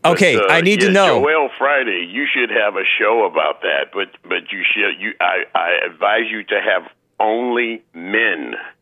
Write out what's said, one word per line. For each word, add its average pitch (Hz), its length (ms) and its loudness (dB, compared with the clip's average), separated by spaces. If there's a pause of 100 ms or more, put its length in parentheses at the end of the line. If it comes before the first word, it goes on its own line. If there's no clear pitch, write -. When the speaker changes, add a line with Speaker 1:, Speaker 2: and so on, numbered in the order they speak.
Speaker 1:
Okay, 170 320 4
Speaker 2:
But, 101 140 4
uh, 156 40 6
Speaker 1:
I 170 80 4
need 190 180 2
to 202 60 4
Speaker 2:
yeah, 190 60 2
Speaker 1:
know. 175 280 4
Speaker 2:
Joel 151 380 2
Friday, 127 520 0
you 127 220 -6
should 123 180 0
have 104 260 0
a 95 80 -4 (140)
show 107 260 2
about 78 380 -2
that, 71 300 -2
but, 98 160 -4 (140)
but 87 300 -6
you 95 120 -8
should, 101 360 -2
you, 107 200 -6
I, 90 240 0 (100)
I 87 300 0
advise 104 460 -2
you 107 140 -10
to 104 160 -2
have 92 300 -2 (280)
only 117 640 -2 (100)
men 87 640 -2 (280)